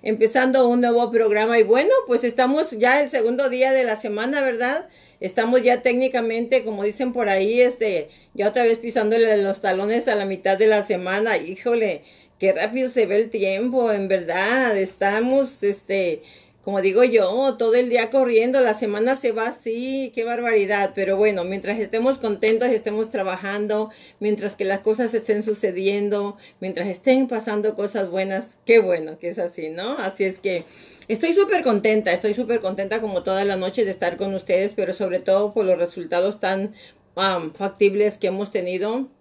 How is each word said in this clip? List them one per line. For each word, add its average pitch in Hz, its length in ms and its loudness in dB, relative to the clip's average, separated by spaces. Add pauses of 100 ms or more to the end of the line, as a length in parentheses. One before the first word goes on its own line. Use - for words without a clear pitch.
Empezando 240 640 2
un 240 140 2
nuevo 240 300 2
programa. 226 480 2
Y 220 40 8
bueno, 262 280 4 (160)
pues 247 160 0
estamos 262 480 0
ya 247 300 2
el 269 80 -2
segundo 254 400 0
día 254 220 2
de 262 120 2
la 220 120 0
semana, 233 460 -4
¿verdad? 254 480 -2 (300)
Estamos 233 420 0
ya 247 220 2
técnicamente, 240 800 0
como 214 200 -6
dicen 233 300 -4
por 233 160 -2
ahí, 202 320 2
este, 220 480 0 (240)
ya 202 160 0
otra 240 140 0
vez 226 160 2
pisándole 226 580 2
los 196 240 -2
talones 208 460 0
a 220 80 0
la 202 100 -2
mitad 196 320 0
de 214 80 4
la 214 160 4
semana. 196 560 -2
Híjole, 196 640 -2 (380)
qué 190 120 2
rápido 240 380 -2
se 240 160 2
ve 196 120 0
el 226 120 2
tiempo, 226 600 0
en 196 160 -2
verdad. 196 680 0
Estamos, 220 880 0
este, 196 640 -2 (420)
como 196 160 -2
digo 196 220 4
yo, 233 540 2
todo 226 180 2
el 247 140 2
día 233 200 2
corriendo, 254 520 2
la 233 120 4
semana 214 420 0
se 240 180 -2
va 226 160 -2
así, 247 680 -6
qué 226 80 -4
barbaridad. 208 720 0
Pero 190 220 0
bueno, 202 260 2
mientras 196 340 -6
estemos 233 420 -2
contentos, 220 500 0
estemos 214 400 -2
trabajando, 208 840 -4 (300)
mientras 208 340 -4
que - 80 -6
las 196 160 -2
cosas 220 340 -2
estén 214 300 -2
sucediendo, 202 920 -2 (240)
mientras 190 260 -6
estén 254 400 2
pasando 214 480 -2
cosas 202 340 -4
buenas, 190 560 -4
qué 226 140 8
bueno 160 400 -2
que 175 80 -8
es 170 120 -8
así, 170 300 -6
¿no? 196 280 -8
Así 190 260 -4
es 190 160 -4
que 185 240 -4 (460)
estoy 320 240 0
súper 381 300 2
contenta, 214 500 2
estoy 208 200 -2
súper 226 280 -2
contenta 196 400 -4
como 190 220 -4
toda 196 200 -2
la 196 140 0
noche 190 260 -2
de 196 80 -2
estar 175 240 -4
con 196 180 -6
ustedes, 190 400 0
pero 185 200 -4
sobre 180 260 -2
todo 202 340 0
por 214 120 0
los 180 120 2
resultados 175 600 -2
tan, 196 340 -2 (420)
am, 175 380 -2
factibles 202 640 2
que 196 100 -4
hemos 202 240 -4
tenido. 202 580 -4 (120)